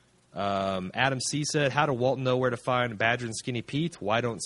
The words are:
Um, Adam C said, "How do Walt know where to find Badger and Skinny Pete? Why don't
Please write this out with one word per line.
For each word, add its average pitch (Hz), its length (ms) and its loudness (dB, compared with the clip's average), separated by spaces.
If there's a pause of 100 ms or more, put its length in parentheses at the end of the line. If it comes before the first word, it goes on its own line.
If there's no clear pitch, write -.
(340)
Um, 95 600 -2
Adam 131 260 2
C 147 240 -2
said, 147 280 2
"How 147 140 4
do 143 60 0
Walt 123 260 2
know 127 200 2
where 127 120 2
to 120 60 -4
find 123 420 0
Badger 120 280 2
and 110 100 -6
Skinny 120 260 -4
Pete? 156 380 -4
Why 104 200 2
don't 113 240 -4